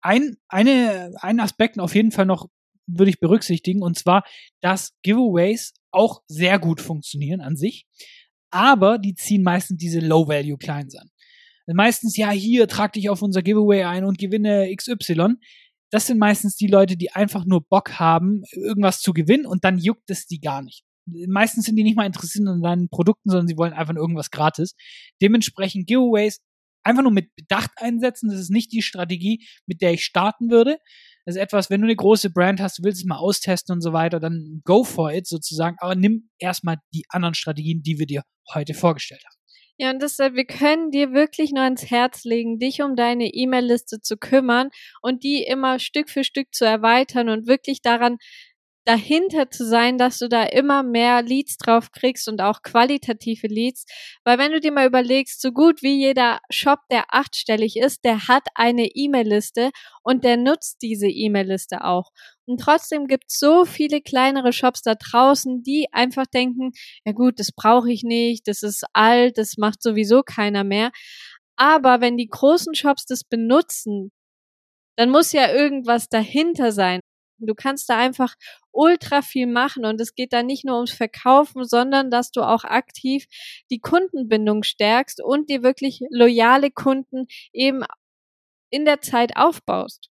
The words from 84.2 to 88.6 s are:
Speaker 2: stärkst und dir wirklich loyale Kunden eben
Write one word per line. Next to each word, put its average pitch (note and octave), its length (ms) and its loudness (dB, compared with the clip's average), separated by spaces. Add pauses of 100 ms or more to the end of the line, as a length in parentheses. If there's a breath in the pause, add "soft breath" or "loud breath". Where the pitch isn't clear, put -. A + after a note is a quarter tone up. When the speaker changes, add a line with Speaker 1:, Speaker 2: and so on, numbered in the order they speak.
Speaker 2:
stärkst - 600 -2
und D4 260 -2
dir C4+ 140 -4
wirklich C4 480 -2
loyale B3 600 4
Kunden C4+ 560 -4 (260 loud breath)
eben C4 320 0 (840)